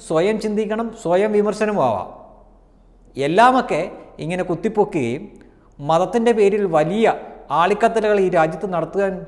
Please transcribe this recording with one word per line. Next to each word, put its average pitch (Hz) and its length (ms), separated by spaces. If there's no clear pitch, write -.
സ്വയം 180 360
ചിന്തിക്കണം, 220 440
സ്വയം 190 340
വിമർശനവും 208 500
ആവാം. 95 200
എല്ലാമൊക്കെ 190 640
ഇങ്ങനെ 180 260
കുത്തിപ്പൊക്കുകയും 165 720
മതത്തിൻ്റെ 185 600
പേരിൽ 208 240
വലിയ 180 380
ആളിക്കത്തലുകൾ 208 680
ഈ - 20
രാജ്യത്ത് 165 360
നടത്തുവാൻ 180 400